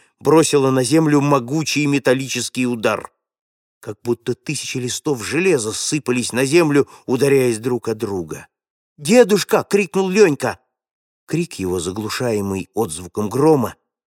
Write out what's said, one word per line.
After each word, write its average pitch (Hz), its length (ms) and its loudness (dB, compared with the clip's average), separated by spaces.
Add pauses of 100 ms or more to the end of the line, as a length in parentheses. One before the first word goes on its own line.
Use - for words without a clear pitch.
(200)
бросило 139 520 4
на 131 120 2
землю 147 380 2
могучий 143 680 0
металлический 131 800 -2
удар. 110 440 -4 (680)
Как - 220 -14
будто 120 340 -4
тысячи - 420 -8
листов 123 460 -6
железа 127 480 0
сыпались 123 640 -4
на 127 120 0
землю, 143 420 4 (180)
ударяясь 127 540 2
друг 123 280 -4
о 113 80 -2
друга. 95 520 -8 (500)
«Дедушка!» — 190 720 4
крикнул 190 400 0
Ленька. 156 500 2 (680)
Крик 165 280 -6
его, 92 260 -4
заглушаемый 98 960 -4
отзвуком 92 560 -6
грома, 131 460 2 (320)